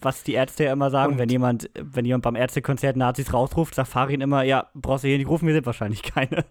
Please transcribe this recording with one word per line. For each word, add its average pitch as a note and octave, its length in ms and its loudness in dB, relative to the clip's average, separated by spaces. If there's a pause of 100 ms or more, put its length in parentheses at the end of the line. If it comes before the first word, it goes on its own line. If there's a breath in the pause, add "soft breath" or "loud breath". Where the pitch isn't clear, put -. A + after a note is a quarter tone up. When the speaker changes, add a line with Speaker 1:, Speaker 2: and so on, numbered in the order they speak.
Speaker 1:
was C3 220 -4
die C#3+ 100 -2
Ärzte C3 320 0
ja C3+ 80 2
immer C#3 160 2
sagen. C#3 240 2
Speaker 2:
Und B2+ 60 0
Speaker 1:
Wenn A#2+ 100 0
jemand, B2 400 0 (100)
wenn C3 240 -4
jemand B2 220 0
beim D3 100 0
Ärztekonzert C3 600 -2
Nazis B2 340 0
rausruft, C3+ 440 0
sagt B2+ 120 0
Farin C3+ 320 0
immer, C#3 240 2
„Ja, C3 300 2
brauchst C3+ 320 -2
du - 20 0
hier C#3 100 4
nicht C3+ 120 -2
rufen, E3 180 2
wir D#3 60 4
sind D#3 120 2
wahrscheinlich G#2+ 380 -4
keine.“ - 480 -2